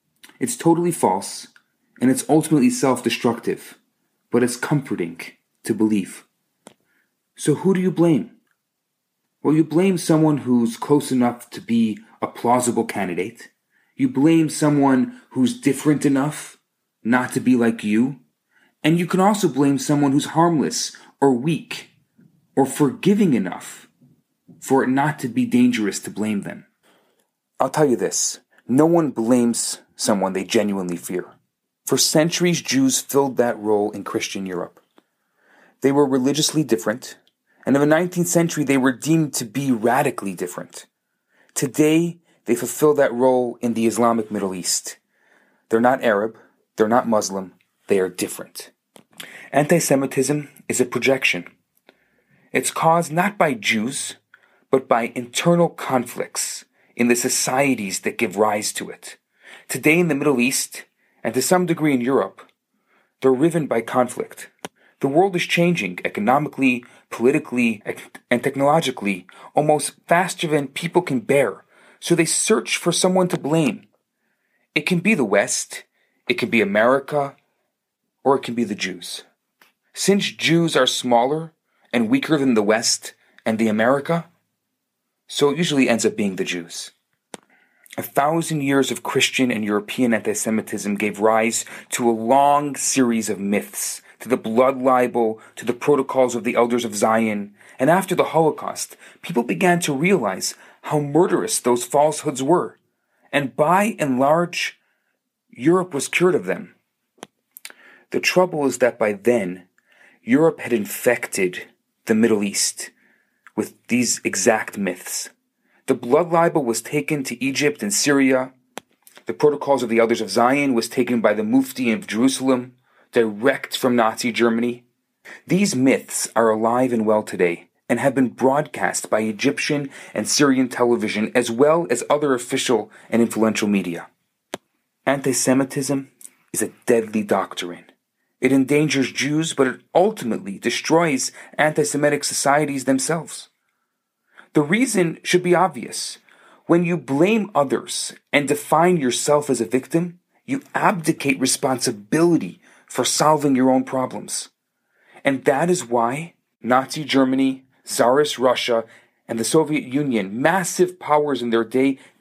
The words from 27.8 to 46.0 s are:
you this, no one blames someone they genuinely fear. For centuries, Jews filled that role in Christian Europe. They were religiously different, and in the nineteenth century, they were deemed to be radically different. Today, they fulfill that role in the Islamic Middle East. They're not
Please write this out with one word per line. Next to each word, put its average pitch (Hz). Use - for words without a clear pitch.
you 120
this, -
no 135
one 165
blames 117
someone 95
they 95
genuinely 98
fear. -
For 139
centuries, 165
Jews 131
filled 135
that 120
role 104
in 101
Christian 104
Europe. 90
They 135
were 143
religiously 139
different, -
and 123
in 139
the 147
nineteenth 170
century, 170
they 139
were 131
deemed 147
to 123
be 135
radically 117
different. -
Today, 156
they 117
fulfill 143
that 139
role 123
in 117
the 113
Islamic 117
Middle 98
East. -
They're 113
not 131